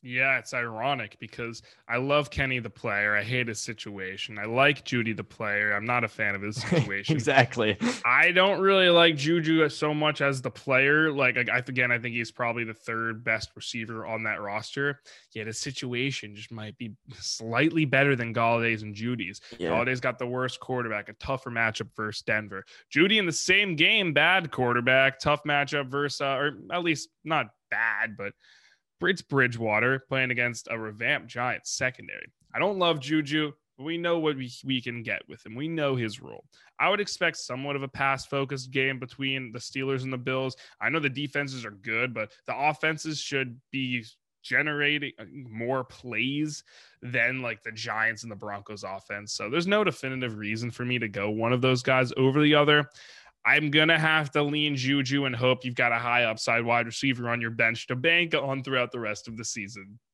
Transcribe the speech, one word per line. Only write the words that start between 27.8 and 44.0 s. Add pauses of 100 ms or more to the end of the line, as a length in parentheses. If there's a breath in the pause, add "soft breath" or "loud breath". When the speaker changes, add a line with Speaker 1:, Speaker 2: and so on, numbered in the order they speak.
Speaker 1:
but (680 soft breath)
it's
Bridgewater (100)
playing
against
a
revamped
Giants
secondary. (220)
I
don't
love
Juju, (240)
but
we
know
what
we, (120)
we
can
get
with
him.
We
know
his
role. (340 soft breath)
I
would
expect
somewhat
of
a
pass-focused
game
between
the
Steelers
and
the
Bills. (240 loud breath)
I
know
the
defenses
are
good,
but (140 soft breath)
the
offenses
should (120)
be (380)